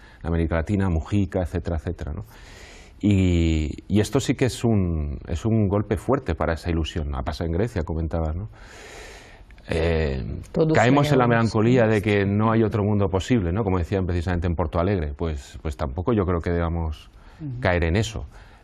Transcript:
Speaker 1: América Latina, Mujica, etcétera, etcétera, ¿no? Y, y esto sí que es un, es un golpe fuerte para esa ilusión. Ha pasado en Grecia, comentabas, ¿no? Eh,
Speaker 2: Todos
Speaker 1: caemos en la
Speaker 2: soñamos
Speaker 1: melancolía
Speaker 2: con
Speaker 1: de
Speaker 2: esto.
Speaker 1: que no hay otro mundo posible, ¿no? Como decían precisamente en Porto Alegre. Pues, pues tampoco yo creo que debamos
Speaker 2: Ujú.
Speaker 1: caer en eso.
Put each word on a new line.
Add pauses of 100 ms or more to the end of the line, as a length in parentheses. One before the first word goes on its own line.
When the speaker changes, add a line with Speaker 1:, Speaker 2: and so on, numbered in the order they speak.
(220)
Speaker 1:
América
Latina,
Mujica,
etcétera,
etcétera,
¿no? (760)
Y,
y
esto
sí
que
es
un,
es
un
golpe
fuerte
para
esa
ilusión.
Ha
pasado
en
Grecia,
comentabas,
¿no? (1200)
Eh, (100)
Speaker 2:
Todos
Speaker 1:
caemos
en
la
Speaker 2:
soñamos
Speaker 1:
melancolía
Speaker 2:
con
Speaker 1:
de
Speaker 2:
esto.
Speaker 1:
que
no
hay
otro
mundo
posible,
¿no?
Como
decían
precisamente
en
Porto
Alegre.
Pues,
pues
tampoco
yo
creo
que
debamos (300)
Speaker 2:
Ujú.
Speaker 1:
caer
en
eso. (380)